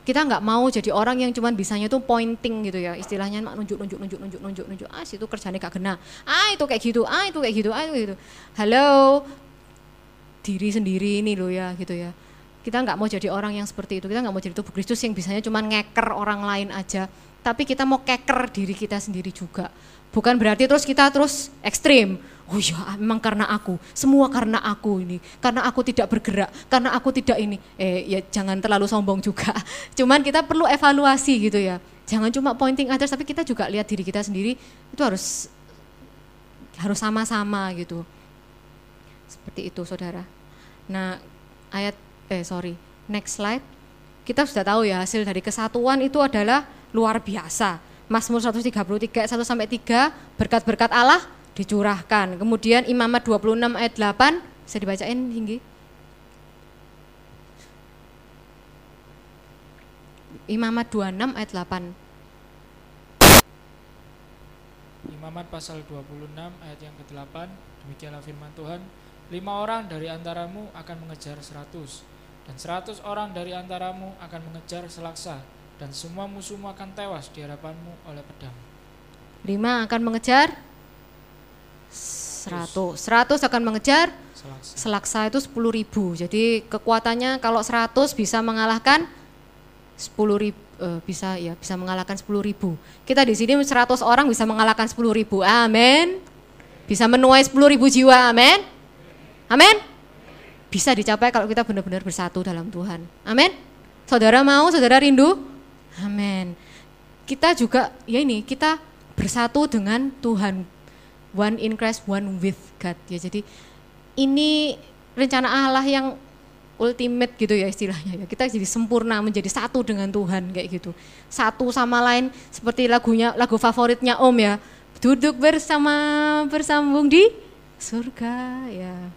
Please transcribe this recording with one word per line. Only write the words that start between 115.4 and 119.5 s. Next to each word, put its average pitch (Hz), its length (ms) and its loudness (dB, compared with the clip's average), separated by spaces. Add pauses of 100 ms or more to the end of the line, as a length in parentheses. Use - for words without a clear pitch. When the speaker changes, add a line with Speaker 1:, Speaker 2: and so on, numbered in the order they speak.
Speaker 1:
Allah 262 400 2
yang 269 320 -2 (640)
ultimate 240 560 -2
gitu 214 160 0
ya 196 160 2
istilahnya 190 560 -6
ya. - 20 -14
Kita 254 220 -2
jadi 214 160 -2
sempurna, 226 560 0
menjadi 208 320 -2